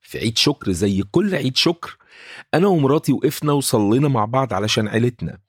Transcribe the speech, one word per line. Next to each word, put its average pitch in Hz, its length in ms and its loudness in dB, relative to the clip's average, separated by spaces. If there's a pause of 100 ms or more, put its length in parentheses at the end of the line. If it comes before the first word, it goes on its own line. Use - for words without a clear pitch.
في - 180 -14
عيد 110 200 -2
شكر 143 340 0
زي 98 300 0
كل 185 320 0
عيد 131 220 -2
شكر، - 400 -2 (580)
أنا 170 120 4
ومراتي 151 460 2
وقفنا 147 400 0
وصلينا 127 560 2
مع 120 160 0
بعض 123 280 -2
علشان 107 360 -2
عيلتنا 113 500 -2 (100)